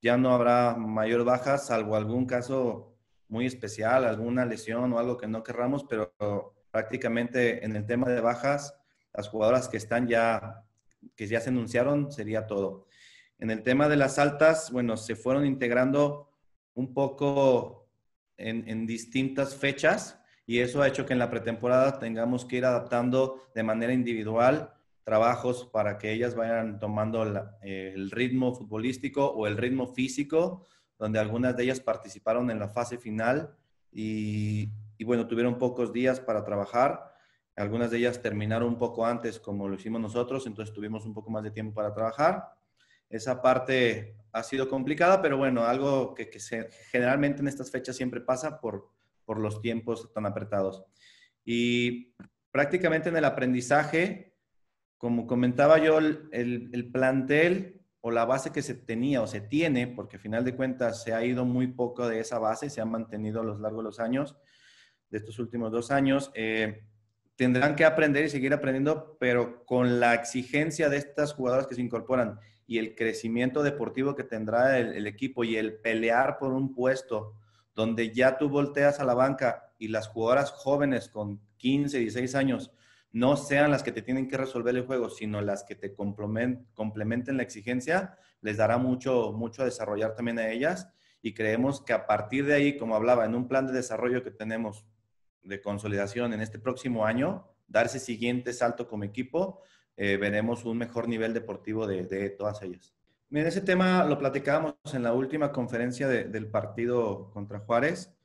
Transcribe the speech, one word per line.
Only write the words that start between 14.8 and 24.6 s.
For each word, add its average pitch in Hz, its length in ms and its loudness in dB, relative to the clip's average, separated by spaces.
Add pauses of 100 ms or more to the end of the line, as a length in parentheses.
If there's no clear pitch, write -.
se 107 200 -6
fueron 135 280 0
integrando 135 880 2 (420)
un 127 220 -6
poco 139 960 2 (480)
en, 113 280 -6
en 110 200 -6
distintas 131 680 -2
fechas 151 640 0 (280)
y 117 140 2
eso 123 200 2
ha 139 80 6
hecho 135 160 0
que - 80 -2
en 123 60 2
la 120 100 2
pretemporada 123 680 2
tengamos 117 480 -2
que 127 100 -4
ir 123 80 0
adaptando 127 880 0
de 110 100 -2
manera 113 280 0
individual 120 800 2 (320)